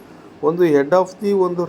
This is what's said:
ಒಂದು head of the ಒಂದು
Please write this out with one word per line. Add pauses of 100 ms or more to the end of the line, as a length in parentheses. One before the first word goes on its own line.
(500)
ಒಂದು (100)
head (100)
of (120)
the (140)
ಒಂದು